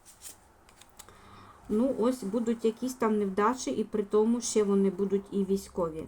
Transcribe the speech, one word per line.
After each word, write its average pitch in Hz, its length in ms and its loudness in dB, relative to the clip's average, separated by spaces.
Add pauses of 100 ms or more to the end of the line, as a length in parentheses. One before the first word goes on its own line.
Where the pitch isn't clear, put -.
(1700)
Ну, 240 300 2
ось 254 240 0
будуть 226 420 -2
якісь 233 300 -2
там 220 240 0
невдачі, 208 520 0
і 220 140 -2
при 208 180 -4
тому 220 380 2
ще 220 220 0
вони 196 280 4
будуть 196 400 -2
і 196 140 0
військові. 170 640 -4